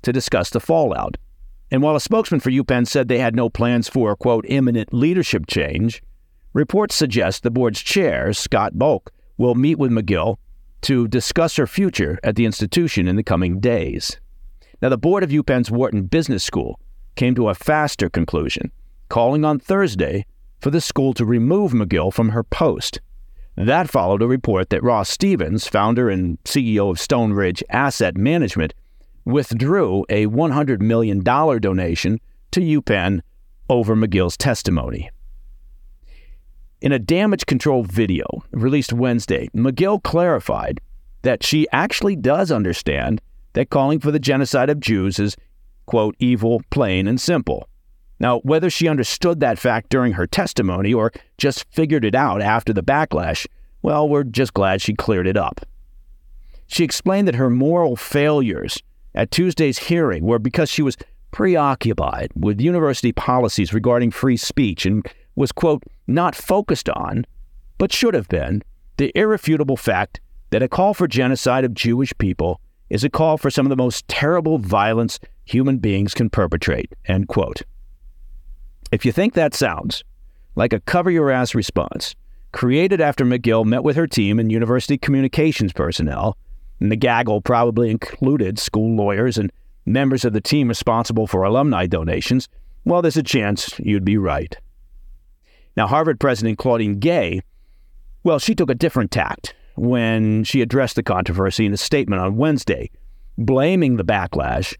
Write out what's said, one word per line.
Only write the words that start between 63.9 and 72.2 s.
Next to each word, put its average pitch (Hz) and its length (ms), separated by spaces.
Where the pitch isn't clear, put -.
free 127 260
speech 107 500
and 104 200
was, 135 180
quote, 156 300
"not 160 280
focused - 540
on, 104 380
but 196 160
should 233 220
have 113 140
been, 85 340
the 135 180
irrefutable 156 640
fact 98 440
that - 140
a 127 60
call 196 260
for 170 120
genocide 127 580
of 120 100
Jewish 120 420
people 90 460